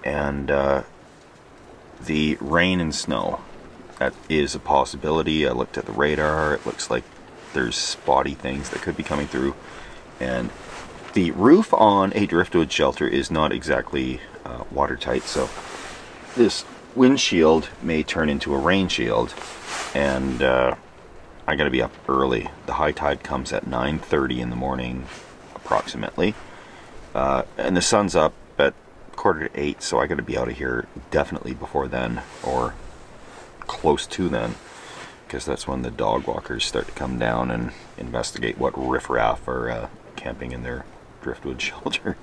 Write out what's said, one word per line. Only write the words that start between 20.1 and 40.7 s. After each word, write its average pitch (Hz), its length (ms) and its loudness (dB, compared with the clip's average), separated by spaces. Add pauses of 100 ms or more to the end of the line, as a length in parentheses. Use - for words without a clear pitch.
uh, 64 320 4 (720)
I 76 80 2
gotta 71 160 2
be 64 100 2
up 57 100 -2 (160)
early. 65 420 2 (180)
The 62 60 -4
high 73 180 2
tide 71 320 -2
comes 65 280 -4
at - 140 -2
nine 64 320 -2
thirty 65 420 0
in 60 120 -4
the 60 40 -6
morning, 64 520 -4 (480)
approximately. - 800 0 (800)
Uh, 67 260 2 (160)
and - 180 0
the 87 60 4
sun's 101 340 4
up 78 180 6 (260)
at 69 160 6 (400)
quarter 80 320 2
to - 120 -6
eight, 73 220 -2
so - 180 0
I 64 60 4
gotta 78 160 -2
be 64 160 -4
out 62 100 0
of 58 100 -6
here 62 300 -4 (220)
definitely 73 460 -2
before 69 320 -4
then, 60 340 -4 (220)
or 64 320 -2 (840)
close - 460 0
to 90 220 -2
then, 58 260 -2 (720)
'cause - 160 -8
that's - 240 -4
when 65 140 -4
the 60 100 -4
dog 58 360 0
walkers - 380 -4
start - 200 -2
to - 80 -10
come 64 240 -4
down 58 320 0
and 60 220 -4 (260)
investigate 60 600 -4
what 65 180 0
riffraff 62 720 0
are, 62 240 -4
uh, 57 160 -6 (280)
camping - 360 -8
in 62 100 -8
their 62 240 -8 (360)